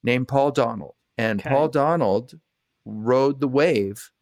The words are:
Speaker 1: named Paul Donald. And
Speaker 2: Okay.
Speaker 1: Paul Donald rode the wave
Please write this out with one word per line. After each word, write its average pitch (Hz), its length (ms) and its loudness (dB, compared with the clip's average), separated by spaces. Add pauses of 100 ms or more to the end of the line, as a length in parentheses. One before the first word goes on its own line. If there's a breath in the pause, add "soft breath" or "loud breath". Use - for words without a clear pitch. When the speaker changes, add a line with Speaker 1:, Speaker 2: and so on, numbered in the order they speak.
Speaker 1:
named 123 240 0
Paul 139 240 2
Donald. 117 440 -4 (220)
And 110 220 -2
Speaker 2:
Okay. 151 100 -8
Speaker 1:
Paul 147 200 2
Donald 143 680 0 (460)
rode 127 540 0
the 139 80 0
wave 127 640 0 (100)